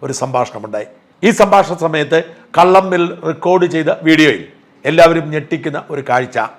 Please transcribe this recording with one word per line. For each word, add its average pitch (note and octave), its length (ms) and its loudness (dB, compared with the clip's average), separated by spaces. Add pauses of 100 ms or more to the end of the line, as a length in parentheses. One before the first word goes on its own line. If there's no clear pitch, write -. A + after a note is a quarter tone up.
ഒരു C3+ 100 -8
സംഭാഷണമുണ്ടായി. A#2 760 -8 (340)
ഈ G#3 80 4
സംഭാഷണ F#3+ 440 2 (120)
സമയത്ത് D#3 320 -2 (400)
കള്ളം F#3 320 4
മിൽ F3 140 0 (220)
റെക്കോർഡ് F3+ 480 0
ചെയ്ത D#3+ 160 -2 (180)
വീഡിയോയിൽ D3+ 360 4 (400)
എല്ലാവരും E3 460 4
ഞെട്ടിക്കുന്ന D3+ 600 -8
ഒരു C#3+ 180 -8
കാഴ്ച. B2+ 300 -2 (200)